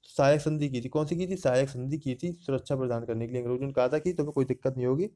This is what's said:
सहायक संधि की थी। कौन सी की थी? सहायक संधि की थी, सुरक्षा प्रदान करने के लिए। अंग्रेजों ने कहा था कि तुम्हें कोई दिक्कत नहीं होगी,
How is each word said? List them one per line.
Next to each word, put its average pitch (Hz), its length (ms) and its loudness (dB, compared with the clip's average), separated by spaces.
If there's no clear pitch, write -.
सहायक 147 320 4
संधि 151 280 0
की 127 120 -2
थी। 131 80 -6
कौन 151 160 0
सी 170 100 -2
की 180 120 -2
थी? 185 80 -4
सहायक 135 340 2
संधि 135 280 -4
की 131 180 -4
थी, 175 220 -6
सुरक्षा 135 380 -2
प्रदान 120 300 -2
करने 117 220 -4
के 123 60 -8
लिए। 127 80 -2
अंग्रेजों 123 260 -2
ने 135 60 -6
कहा 127 140 4
था 151 120 2
कि 175 140 -2
तुम्हें 147 200 -2
कोई 135 120 2
दिक्कत 131 320 -2
नहीं 123 100 0
होगी, 160 280 2